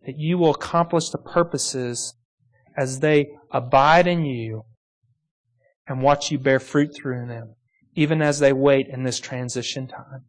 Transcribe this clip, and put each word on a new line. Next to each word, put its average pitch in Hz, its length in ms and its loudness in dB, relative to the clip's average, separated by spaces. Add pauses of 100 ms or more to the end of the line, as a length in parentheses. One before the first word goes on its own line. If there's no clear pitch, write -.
that 135 120 -10
you 165 200 -2
will 160 140 4
accomplish 170 580 -2
the - 80 -10
purposes 131 960 -4 (640)
as 131 220 -4
they 147 300 2 (220)
abide 139 540 6
in 170 200 0
you 113 400 -8 (1200)
and 127 140 -6
watch 143 280 2
you 147 80 -2
bear 131 220 2
fruit 147 340 -2
through 123 340 -8
them, 113 280 -14 (400)
even 160 260 0
as 147 180 0
they 139 120 6
wait 135 360 2
in 127 160 -8
this 123 160 -4
transition 127 680 -8
time. - 420 -18